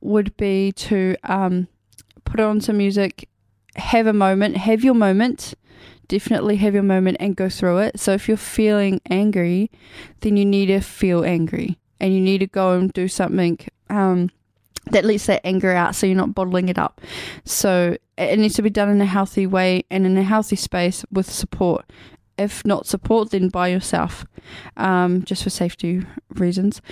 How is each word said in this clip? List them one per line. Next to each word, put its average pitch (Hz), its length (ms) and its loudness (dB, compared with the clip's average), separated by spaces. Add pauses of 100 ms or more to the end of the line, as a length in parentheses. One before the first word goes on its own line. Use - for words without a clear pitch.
would 208 340 0
be 196 340 0
to, 185 540 -2
um, 180 420 0 (600)
put - 120 -4
on 214 220 2
some 214 160 -2
music, 202 500 0 (500)
have 226 300 2
a 220 60 4
moment, 202 460 2
have 220 260 2
your 262 80 6
moment, 220 640 2 (540)
definitely 208 480 0
have 202 180 2
your 202 80 2
moment 190 380 2
and 196 160 -2
go 190 120 -2
through 180 300 0
it. 208 200 -2
So - 140 0
if 202 160 -2
you're 220 80 2
feeling 208 720 0
angry, 190 600 0 (500)
then 208 160 2
you 202 80 4
need 196 220 2
to 196 140 2
feel 180 440 0
angry 170 540 -2 (200)
and 190 140 0
you 190 80 2
need 190 180 2
to 190 80 0
go 185 320 0
and 185 140 0
do 185 160 -4
something, 175 500 0 (300)
um, 185 420 0 (600)
that - 160 4
lets 214 180 2
that 202 180 2
anger 185 300 0
out 180 220 0
so - 120 0
you're 190 80 4
not 190 200 0
bottling 185 340 -2
it 180 100 -2
up. - 220 -4 (460)
So 180 500 0 (220)
it 202 200 2
needs 214 180 2
to 226 60 0
be 208 60 2
done 202 220 0
in 202 100 4
a 202 60 2
healthy 196 400 -2
way 185 440 0
and 190 140 0
in 185 140 4
a 190 40 2
healthy 208 340 0
space 180 540 -4
with 190 200 -2
support. - 560 -2 (500)
If 202 280 -6
not 202 200 0
support, 220 460 0
then 185 180 0
by 180 200 0
yourself, 175 580 -4 (500)
um, 180 460 0
just - 220 -6
for 196 60 -2
safety 175 520 -4 (280)
reasons. 185 600 -2